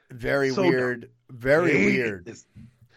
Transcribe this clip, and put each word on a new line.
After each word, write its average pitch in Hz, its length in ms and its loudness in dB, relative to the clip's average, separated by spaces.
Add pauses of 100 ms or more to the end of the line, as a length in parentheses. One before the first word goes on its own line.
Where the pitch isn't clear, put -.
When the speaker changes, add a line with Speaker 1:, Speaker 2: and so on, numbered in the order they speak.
(120)
Speaker 1:
Very 131 400 -2
Speaker 2:
So 123 100 -2
Speaker 1:
weird. 127 400 0
Speaker 2:
dumb. - 80 -20 (300)
Speaker 1:
Very 151 380 2
Speaker 2:
Hate 202 80 2
Speaker 1:
weird. 110 400 -2
Speaker 2:
this. - 200 -18 (520)